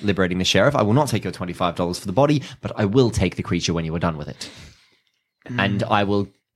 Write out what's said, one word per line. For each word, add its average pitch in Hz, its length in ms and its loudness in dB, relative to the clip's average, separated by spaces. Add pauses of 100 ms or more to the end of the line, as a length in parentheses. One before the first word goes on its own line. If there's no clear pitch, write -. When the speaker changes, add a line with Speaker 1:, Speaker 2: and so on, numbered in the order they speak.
Speaker 1:
liberating 92 360 0
the 92 80 0
sheriff. 123 300 4
I - 80 2
will 107 100 2
not 143 160 4
take 113 140 -2
your 92 100 -6
twenty-five 87 420 -4
dollars 90 240 -2
for - 80 -14
the 95 60 -6
body, 143 280 4 (200)
but - 140 -8
I 107 100 2
will 117 260 4
take 92 240 0
the 90 80 -4
creature 87 300 -2
when 82 120 -2
you 80 100 -4
are 85 40 -2
done 82 180 0
with 73 100 -10
it. - 220 -14 (1000)
Speaker 2:
Mm. 123 120 -4
Speaker 1:
And 101 240 0
I 104 200 2
will 101 240 0 (280)